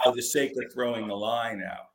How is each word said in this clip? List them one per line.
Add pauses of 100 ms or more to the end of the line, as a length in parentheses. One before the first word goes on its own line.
for
the
sake
of
throwing
a
line
out.